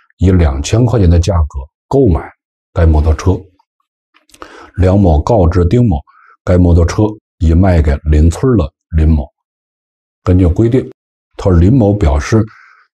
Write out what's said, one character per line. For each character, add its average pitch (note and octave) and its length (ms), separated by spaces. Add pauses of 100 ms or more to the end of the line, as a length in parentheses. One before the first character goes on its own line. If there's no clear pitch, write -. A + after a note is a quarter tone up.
(180)
以 F#2 140
两 C#2+ 300
千 A2+ 220
块 A#2+ 140
钱 F2+ 100
的 E2+ 100
价 E2+ 160
格 D#2 260 (280)
购 C3+ 180
买 D2+ 220 (440)
该 E2+ 120
摩 D2+ 160
托 D#2 140
车。 - 240 (1400)
梁 F#2 220
某 E2 240
告 G#2+ 240
知 F2 200
丁 A#2+ 220
某， D#2+ 80 (480)
该 F2+ 140
摩 F2 160
托 E2+ 100
车 G#2+ 200 (340)
已 D#2+ 160
卖 F2+ 260
给 C#2+ 160 (140)
邻 D2+ 180
村 B2+ 280
的 F2 120 (280)
林 D#2 120
某。 D2+ 160 (1000)
根 F#2 160
据 F#2+ 80
规 A2+ 240
定， B2 200 (460)
他 - 140
说 F2 80
林 F#2 120
某 A2 220
表 C#2+ 260
示 A2 240 (520)